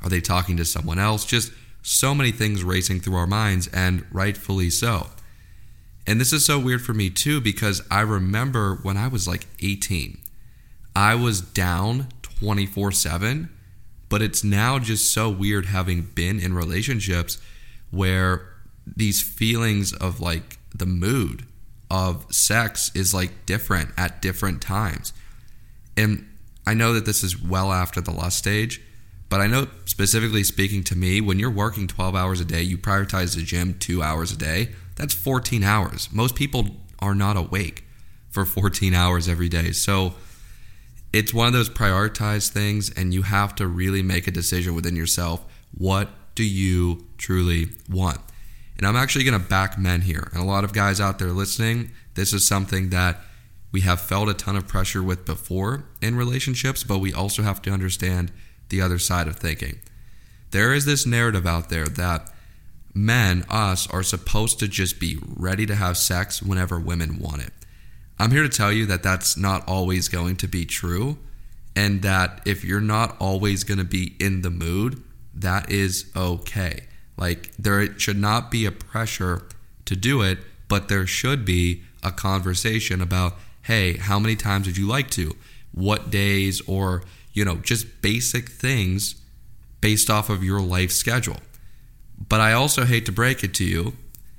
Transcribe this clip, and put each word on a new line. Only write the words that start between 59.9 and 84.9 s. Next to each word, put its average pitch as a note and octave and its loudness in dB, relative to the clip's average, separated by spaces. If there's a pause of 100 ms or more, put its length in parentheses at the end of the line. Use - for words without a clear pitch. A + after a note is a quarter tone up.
There A2 4
is C#3 2
this C#3+ 2
narrative A#2 4
out E2+ 0
there D#2+ 0
that F2 -2 (640)
men, G#2 4
us, G2+ 0
are F#2 -2
supposed G#2 0
to G#2+ 0
just F#2+ -2
be E2 -2
ready F#2+ -2
to G#2 0
have F2+ 0
sex - 0
whenever F#2 0
women E2 -2
want D2 -6
it. - -10 (640)
I'm A2 4
here C#3+ 6
to D3 2
tell G#2 2
you G#2+ 2
that F#2 0
that's F#2+ 2
not F#2+ 0
always F#2 0
going F2+ 0
to F#2+ -4
be F2 -2
true, G2+ -2 (560)
and G2+ 2
that F#2+ 2
if G2 -2
you're G2 0
not G#2+ 0
always F#2+ 0
gonna G2 0
be F#2 -2
in F#2+ 0
the F2 -2
mood, F2 -2 (320)
that F#2+ -2
is G2 0
okay. F2+ -4 (320)
Like, F2 -4
there G2+ 2
should G2+ 0
not G#2 2
be A2+ 0
a F#2+ 0
pressure F#2+ -4 (380)
to F#2+ 0
do A#2+ 2
it, F#2 2 (280)
but G2 0
there G2 2
should B2 -2
be F2 2 (200)
a F2+ 0
conversation F#2+ 0
about, F2+ 0 (240)
"Hey, F#2+ 2
how G2 0
many A2 2
times G2 0
would F2+ -2
you G2 2
like C3 0